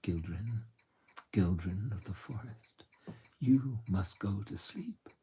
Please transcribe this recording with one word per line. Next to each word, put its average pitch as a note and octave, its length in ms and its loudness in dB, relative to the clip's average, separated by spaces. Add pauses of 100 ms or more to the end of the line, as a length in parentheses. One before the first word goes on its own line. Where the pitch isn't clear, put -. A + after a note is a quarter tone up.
Gildren, E2+ 600 -2 (680)
Gildren F2+ 600 2
of F#2 100 -6
the G2 100 -6
forest. - 680 -10 (560)
You C3 480 6
must F#2+ 300 0
go G2 280 0
to F#2 100 -10
sleep. - 520 -10 (140)